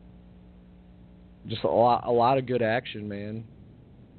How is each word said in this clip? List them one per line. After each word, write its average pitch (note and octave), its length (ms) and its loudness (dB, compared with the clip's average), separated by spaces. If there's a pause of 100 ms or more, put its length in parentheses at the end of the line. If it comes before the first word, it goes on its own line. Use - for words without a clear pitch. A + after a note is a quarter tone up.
(1500)
Just G#2+ 160 -6
a - 60 2
lot, A2+ 380 4
a B2 40 0
lot A#2+ 260 4
of C3 80 -4
good B2 160 -2
action, A2 460 -4
man. G#2 360 -10 (760)